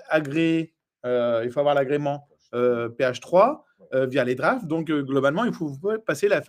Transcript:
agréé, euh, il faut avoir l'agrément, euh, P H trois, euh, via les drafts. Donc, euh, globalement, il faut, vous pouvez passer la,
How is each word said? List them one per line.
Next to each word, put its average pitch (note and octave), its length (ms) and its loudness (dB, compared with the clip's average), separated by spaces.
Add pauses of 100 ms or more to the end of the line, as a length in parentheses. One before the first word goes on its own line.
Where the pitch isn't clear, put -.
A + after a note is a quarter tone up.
agréé, D#3+ 640 0 (320)
euh, A#2+ 400 0
il B2 60 -6
faut B2+ 80 -2
avoir C#3+ 160 2
l'agrément, C#3+ 520 -2 (260)
euh, A#2+ 360 0
P A#2 140 -4
H B2 180 0
trois, A3 440 2 (280)
euh, C3 120 2
via B2+ 180 0
les B2+ 120 -2
drafts. F#3+ 300 0
Donc, D#3+ 240 -4
euh, D3+ 140 0
globalement, C#3 400 0
il A3 100 -2
faut, E3 140 -8
vous C#3 100 -12
pouvez G3+ 200 -4
passer G3+ 300 -2
la, F3 220 2